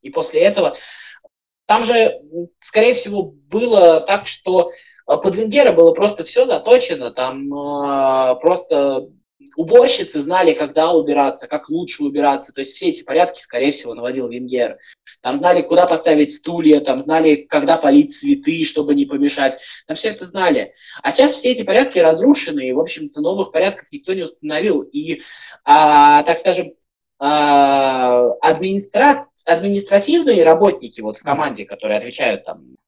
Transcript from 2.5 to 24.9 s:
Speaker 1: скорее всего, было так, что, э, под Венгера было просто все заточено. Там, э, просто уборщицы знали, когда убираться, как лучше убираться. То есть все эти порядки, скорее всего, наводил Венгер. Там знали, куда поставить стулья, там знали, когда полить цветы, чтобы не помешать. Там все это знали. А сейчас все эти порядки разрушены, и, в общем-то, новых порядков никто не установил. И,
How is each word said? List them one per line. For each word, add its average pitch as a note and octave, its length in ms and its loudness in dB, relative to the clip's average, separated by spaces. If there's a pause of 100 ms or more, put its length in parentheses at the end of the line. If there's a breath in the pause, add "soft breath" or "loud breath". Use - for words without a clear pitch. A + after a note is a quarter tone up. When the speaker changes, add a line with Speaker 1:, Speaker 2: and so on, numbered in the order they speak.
Speaker 1:
скорее A#3 340 2
всего, G3+ 300 -6
было F3+ 760 2
так, G3+ 260 -4
что, F3+ 440 -2 (380 loud breath)
э, - 80 2
под F#3 180 -2
Венгера A3+ 380 2
было E3 200 6
просто G3+ 300 -2
все B3 220 0
заточено. G#3 680 0
Там, C3+ 420 -8
э, C#3 880 -2
просто C#3+ 680 -2 (480)
уборщицы G3 640 2
знали, E3+ 320 2
когда D#3 400 -2
убираться, D3 540 0
как D3+ 220 -10
лучше E3 340 -8
убираться. C#3 500 -4
То C3+ 80 -12
есть C3+ 140 -12
все F#3 140 -4
эти - 140 -8
порядки, - 380 -2
скорее C3 320 -4
всего, A#2 200 -12
наводил A#2+ 360 -8
Венгер. B2 480 -6 (440 soft breath)
Там C3 160 -6
знали, F3 240 2
куда F3 240 4
поставить D#3 500 0
стулья, D#3 460 2
там C3 200 -2
знали, D#3+ 340 2
когда F3 420 -2
полить D4 380 2
цветы, D3 500 -4
чтобы D3 300 -4
не C#3 100 0
помешать. C#3 540 -4 (280 loud breath)
Там D#3 100 -10
все A3 120 -6
это G3 160 -12
знали. F3 480 -4 (300 loud breath)
А E3+ 80 -4
сейчас C#4 240 2
все B3+ 160 -2
эти A#3+ 120 -4
порядки A3 360 0
разрушены, D#3+ 720 2
и, B2+ 40 -4
в C#3 60 -2
общем-то, D3+ 420 -8
новых F#3+ 300 -4
порядков F#3+ 400 -4
никто D3 220 -10
не F#3 100 -6
установил. D#3 580 -4
И, D#3 400 -10 (440 loud breath)